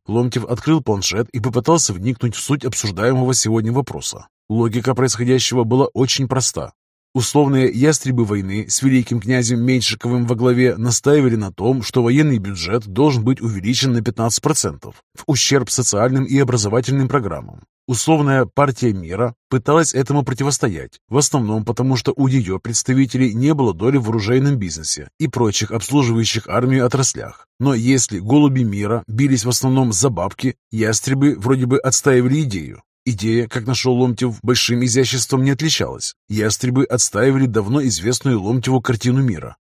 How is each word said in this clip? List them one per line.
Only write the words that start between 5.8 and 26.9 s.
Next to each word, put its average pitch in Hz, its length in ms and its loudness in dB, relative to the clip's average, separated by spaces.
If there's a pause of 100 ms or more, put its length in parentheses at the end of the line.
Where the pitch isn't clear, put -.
очень 127 420 -2
проста. 123 460 -4 (380)
Условные 135 600 2
ястребы 127 520 2
войны 101 440 -4
с - 140 -2
великим 127 380 2
князем 120 420 0
Меньшиковым 120 640 0
во 120 100 0
главе 123 400 2
настаивали 123 580 2
на 101 180 -4
том, 123 300 -2
что 123 220 0
военный 135 340 4
бюджет 98 480 -4
должен 120 380 0
быть 127 160 0
увеличен 117 520 -2
на 117 100 0
пятнадцать 117 400 -2
процентов - 600 -4 (140)
в - 100 -20
ущерб 135 440 2
социальным 127 540 0
и 135 140 0
образовательным 127 720 0
программам. 85 540 -6 (240)
Условная 135 600 2
партия 127 480 0
мира 95 400 -4 (160)
пыталась 147 440 2
этому 139 280 0
противостоять, 120 800 -4 (100)
в 117 80 0
основном 110 480 0
потому, 127 300 0
что 120 200 -2
у 135 120 2
её 98 300 0
представителей 127 760 0
не 135 180 2
было 127 220 0
доли 123 240 2
в 110 100 -2
оружейном 127 480 2
бизнесе 80 640 -6
и 156 100 -2
прочих 110 420 -2
обслуживающих 113 800 0
армию 123 380 2
отраслях. - 600 -4 (140)